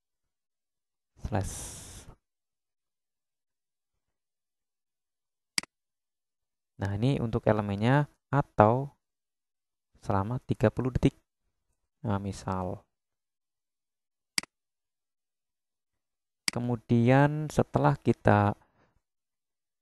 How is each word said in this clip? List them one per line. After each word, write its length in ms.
slash. 320
Nah, 160
ini 240
untuk 240
elemennya 640
atau 640
selama 400
tiga 240
puluh 240
detik. 240
Nah, 160
misal. 640
Kemudian 1040
setelah 400
kita 640